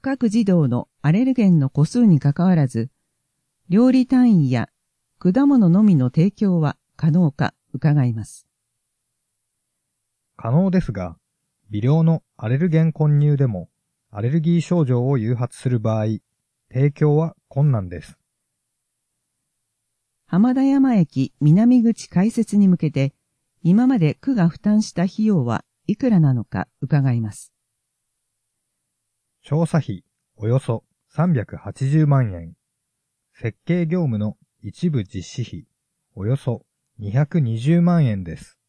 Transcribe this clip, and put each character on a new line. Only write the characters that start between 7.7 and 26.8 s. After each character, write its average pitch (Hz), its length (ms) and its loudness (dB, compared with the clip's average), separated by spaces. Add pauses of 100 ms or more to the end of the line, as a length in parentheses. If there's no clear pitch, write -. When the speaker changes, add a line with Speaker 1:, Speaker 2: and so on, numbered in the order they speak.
Speaker 1:
伺 143 320 0
い 120 80 -2
ま 110 120 -8
す。 - 220 -20 (1900)
Speaker 2:
可 117 160 -6
能 185 180 2
で 180 100 0
す - 120 -8
が、 90 240 -10 (540)
微 104 100 -6
量 151 240 0
の 160 180 0 (140)
ア 113 120 -10
レ 127 80 0
ル 175 120 -2
ゲ 160 160 2
ン 160 80 0
混 147 260 0
入 147 180 2
で 135 120 0
も、 90 200 -8 (440)
ア 104 80 -12
レ 120 100 -2
ル 165 100 0
ギ 170 180 0
ー - 20 2
症 170 240 0
状 123 240 -2
を 139 100 0
誘 117 160 -2
発 117 240 -8
す - 100 -6
る 123 120 0
場 110 200 -2
合、 107 180 -2 (540)
提 139 200 0
供 151 240 0
は 160 180 -2 (140)
困 139 240 0
難 98 160 -2
で 87 140 -12
す。 - 140 -20 (2000)
Speaker 1:
浜 233 280 0
田 262 80 0
山 269 320 2
駅 147 460 -2
南 220 420 4
口 226 260 -2
開 196 220 0
設 220 260 -4
に 202 120 4
向 175 80 4
け 156 160 -4
て、 139 200 -2 (480)
今 214 280 2
ま 262 100 0
で 151 160 0
区 269 220 -4
が 170 120 2
負 - 120 -6
担 208 220 0
し - 100 -8
た 160 100 -4
費 202 220 -4
用 185 200 0
は 117 200 -4 (240)
い 214 80 -2
く 254 140 -2
ら 185 100 4
な 143 120 4
の 117 120 -2
か - 240 -8 (120)